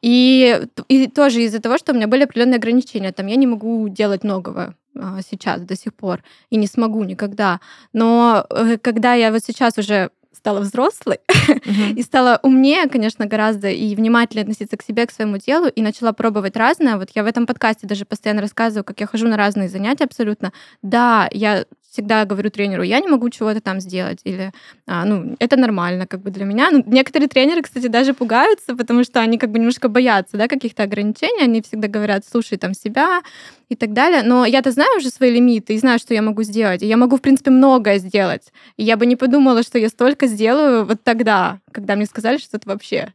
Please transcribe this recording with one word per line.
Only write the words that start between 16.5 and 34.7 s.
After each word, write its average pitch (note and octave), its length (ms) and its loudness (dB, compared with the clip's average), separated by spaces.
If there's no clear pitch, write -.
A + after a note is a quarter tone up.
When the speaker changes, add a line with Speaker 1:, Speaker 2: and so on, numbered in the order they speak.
Speaker 1:
разное. A#3+ 400 2
Вот F#3+ 200 -8
я G#3+ 80 -2
в - 20 0
этом A#3 200 -2
подкасте A3 420 -2
даже G3+ 160 -6
постоянно G#3+ 380 -4
рассказываю, G#3+ 420 -4
как - 160 -12
я G#3 60 -6
хожу A3 220 -2
на A3 80 0
разные G3+ 320 0
занятия G3+ 360 -2
абсолютно. G#3+ 480 -6
Да, A#3 500 2
я G#3 320 -2
всегда G#3+ 340 0
говорю G3+ 260 -4
тренеру: G3 340 -4
«Я G#3+ 160 0
не G4 80 -4
могу B3 220 2
чего-то G#3+ 300 -4
там F#3+ 200 -6
сделать», F#3 440 -8
или, F#3+ 280 -8
а, F3 180 -4
ну, G3+ 360 -2
это A#3+ 160 -2
нормально F#3 500 -4
как F#3 140 -12
бы G3 100 -10
для F#3+ 140 -10
меня. A3+ 260 0
Ну, D4 160 2
некоторые C4+ 420 2
тренеры, D4 340 2
кстати, B3 260 -8
даже B3 260 2
пугаются, B3+ 600 0
потому A#3+ 280 0
что A#3+ 160 -2
они A3+ 180 0
как A3+ 120 -2
бы A3 80 -2
немножко A#3+ 300 0
боятся, A3 480 0
да, G#3 120 0
каких-то B3+ 360 -4
ограничений. G#3+ 600 -2
Они A3+ 180 2
всегда G#3+ 260 -6
говорят: G#3 420 -2
«Слушай A3+ 280 -4
там F#3 160 -6
себя», D#4+ 480 -2
и B3 60 -4
так G#3+ 160 -4
далее. C#4 300 2
Но B3 240 4
я-то C4 240 2